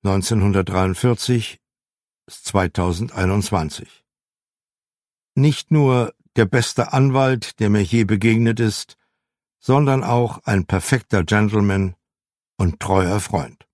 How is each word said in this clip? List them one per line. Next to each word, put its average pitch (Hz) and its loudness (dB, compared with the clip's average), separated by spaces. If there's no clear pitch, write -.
neunzehnhundertdreiundvierzig 98 0
bis - -20
zweitausendeinundzwanzig. 92 -2
Nicht 143 0
nur 131 2
der 113 4
beste 117 -2
Anwalt, 131 0
der 107 0
mir 104 2
je 113 0
begegnet 113 0
ist, - -4
sondern 135 2
auch 120 -2
ein 98 0
perfekter 95 -2
Gentleman 101 0
und 90 -2
treuer 95 0
Freund. 76 -6